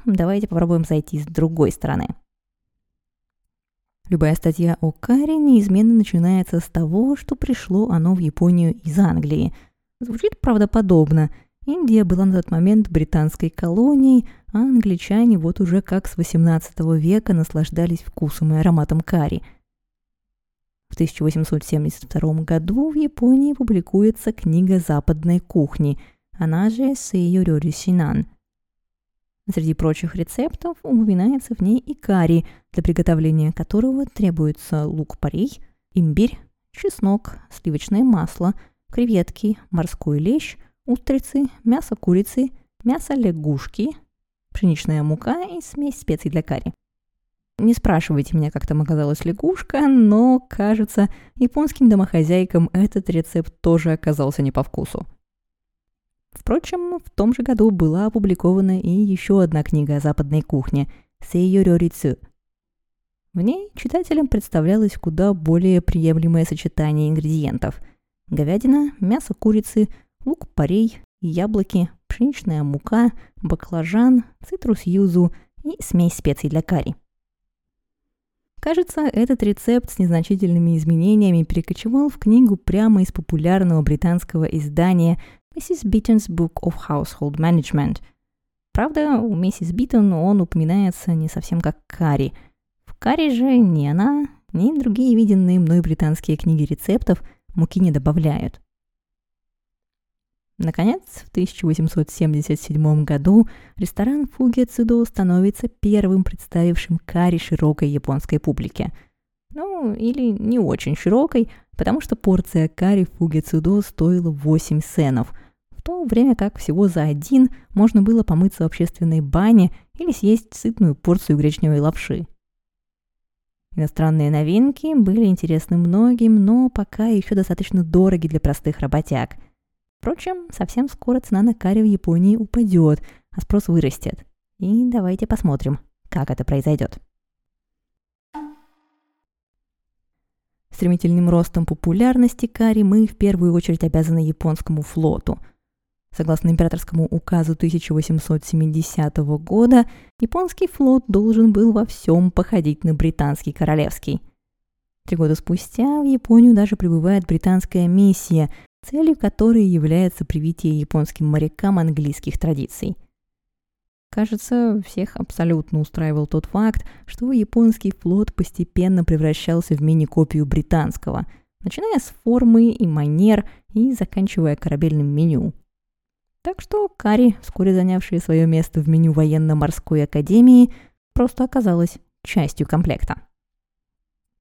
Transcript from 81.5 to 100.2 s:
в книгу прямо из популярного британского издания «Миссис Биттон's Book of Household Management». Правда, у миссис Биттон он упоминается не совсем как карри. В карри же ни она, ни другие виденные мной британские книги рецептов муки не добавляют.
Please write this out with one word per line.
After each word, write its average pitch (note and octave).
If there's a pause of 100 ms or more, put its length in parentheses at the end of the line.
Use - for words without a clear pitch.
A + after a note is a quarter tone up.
в -
книгу A3
прямо G3+
из -
популярного E3+
британского D#3+
издания E3 (320)
«Миссис E4
Биттон's A3
Book E3 (100)
of E3+ (120)
Household D3
Management». D#3 (680)
Правда, D4
у A3
миссис F3
Биттон G#3
он F#3+
упоминается F3
не D#3
совсем E3+
как D3+
карри. D3+ (520)
В -
карри D4+
же B3+
ни E3+
она, C4 (240)
ни B3+
другие A#3+
виденные F#3+
мной E3+
британские D#3+
книги D#3+
рецептов - (320)
муки E3
не F3+
добавляют. D3+ (2000)